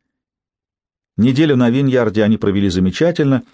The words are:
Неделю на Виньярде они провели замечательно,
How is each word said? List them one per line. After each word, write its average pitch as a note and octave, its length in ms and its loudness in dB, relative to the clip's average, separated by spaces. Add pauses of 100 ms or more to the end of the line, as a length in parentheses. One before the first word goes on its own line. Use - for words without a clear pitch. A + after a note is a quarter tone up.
(1160)
Неделю C3+ 420 0
на B2 120 2
Виньярде A#2+ 540 0
они G#2+ 140 2
провели G2 320 -2
замечательно, C3+ 760 -2 (100)